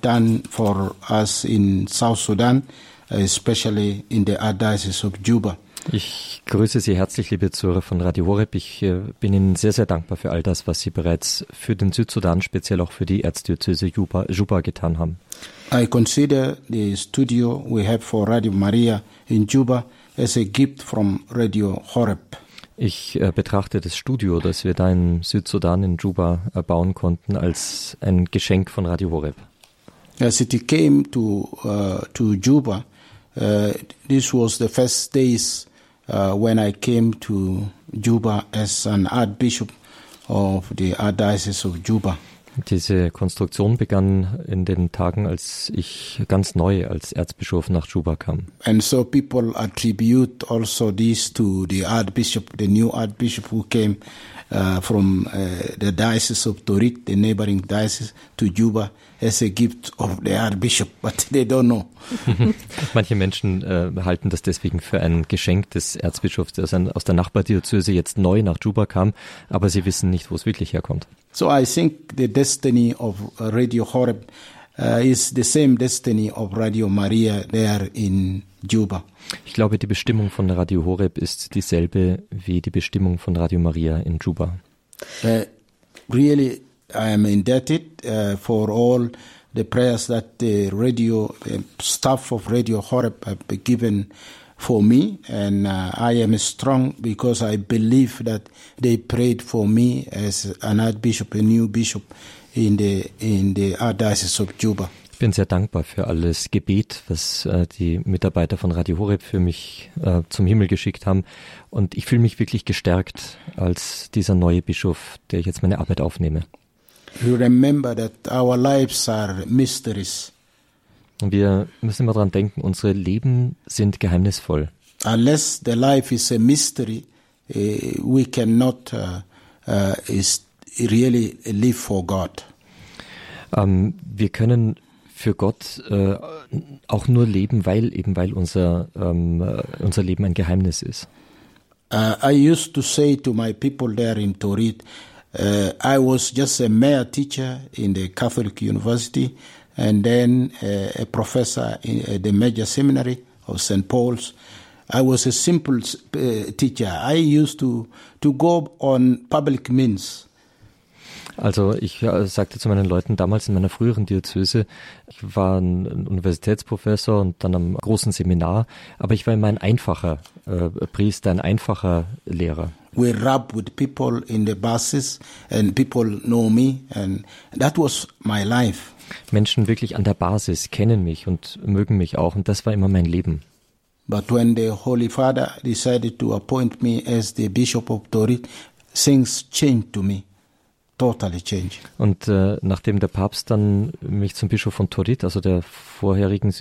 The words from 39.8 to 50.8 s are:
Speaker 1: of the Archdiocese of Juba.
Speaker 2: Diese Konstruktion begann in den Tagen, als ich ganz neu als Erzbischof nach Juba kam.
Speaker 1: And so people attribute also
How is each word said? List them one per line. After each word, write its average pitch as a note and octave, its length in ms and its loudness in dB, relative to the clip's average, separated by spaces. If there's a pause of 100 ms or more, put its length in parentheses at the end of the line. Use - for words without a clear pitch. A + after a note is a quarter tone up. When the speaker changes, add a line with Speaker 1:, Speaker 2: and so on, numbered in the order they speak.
Speaker 1:
of G2 500 0
the F#2 180 0
Archdiocese G2+ 680 -2
of F2+ 180 -4
Juba. G2 340 -2 (520)
Speaker 2:
Diese F2+ 420 2
Konstruktion G2+ 640 -2
begann G2 720 0
in F#2 160 -2
den F2 300 0
Tagen, F#2 340 -2
als - 480 -8
ich - 540 -8
ganz F#2+ 260 0
neu F#2 320 2
als - 240 -8
Erzbischof - 580 -4
nach E2+ 180 0
Juba E2 280 -2
kam. E2 280 -6 (200)
Speaker 1:
And A2 180 4
so B2+ 220 2
people B2 520 0
attribute A2+ 920 0
also A2+ 420 0